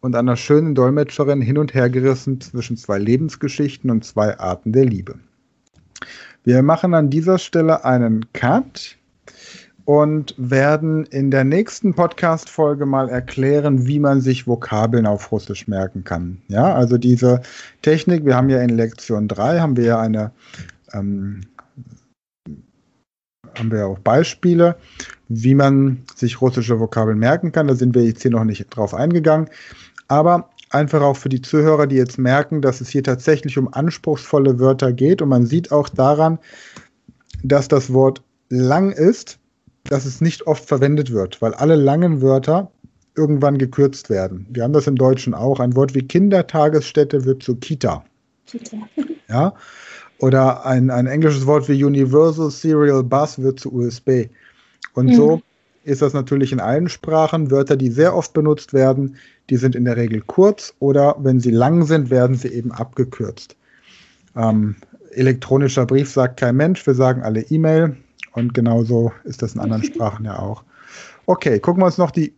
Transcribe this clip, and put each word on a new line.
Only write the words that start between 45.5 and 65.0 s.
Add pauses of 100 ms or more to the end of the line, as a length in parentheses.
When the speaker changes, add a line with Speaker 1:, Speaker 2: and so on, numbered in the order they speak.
Speaker 1:
Ein
Wort
wie
Kindertagesstätte
wird
zu
Kita. (420)
Speaker 2:
Kita. (520)
Speaker 1:
Ja? (640)
Oder
ein,
ein
englisches
Wort
wie
Universal
Serial
Bus
wird
zu
U
S
B. (640)
Und
Speaker 2:
Mhm.
Speaker 1:
so (440)
ist
das
natürlich
in
allen
Sprachen.
Wörter,
die
sehr
oft
benutzt
werden, (340)
die
sind
in
der
Regel
kurz
oder
wenn
sie
lang
sind,
werden
sie
eben
abgekürzt. (800)
Ähm, (360)